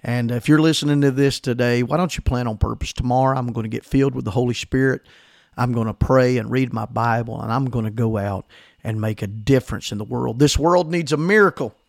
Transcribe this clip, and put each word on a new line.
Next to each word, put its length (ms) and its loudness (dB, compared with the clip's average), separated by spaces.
And 280 -2
if 200 -2
you're 100 8
listening 400 2
to 100 4
this 300 0
today, 420 0
why 140 -2
don't 180 -2
you 80 -8
plan 240 -2
on 120 -4
purpose? 340 -4
Tomorrow 460 0
I'm 140 -4
gonna 160 -4
get 180 -8
filled 280 2
with 120 -6
the 60 -4
Holy 200 0
Spirit. 480 0
I'm 160 0
gonna 220 -2
pray 420 4
and 140 -2
read 240 0
my 100 -4
Bible, 560 -2
and 100 -6
I'm 160 0
gonna 240 -2
go 280 -2
out 280 -4
and 180 -4
make 220 -4
a 40 -6
difference 680 -2
in 60 -8
the 60 -8
world. 340 -4
This 200 4
world 320 2
needs 220 -2
a 40 0
miracle. 580 2